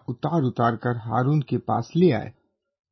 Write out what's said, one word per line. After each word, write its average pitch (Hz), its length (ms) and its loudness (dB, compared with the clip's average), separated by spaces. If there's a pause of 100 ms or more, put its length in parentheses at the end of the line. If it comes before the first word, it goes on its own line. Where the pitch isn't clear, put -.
اتار 147 340 -2
اتار 120 340 0
کر 120 200 -2
ہارون 123 440 0
کے 131 180 -2
پاس 117 380 -4
لے 175 160 6
آئے، 107 180 -4 (600)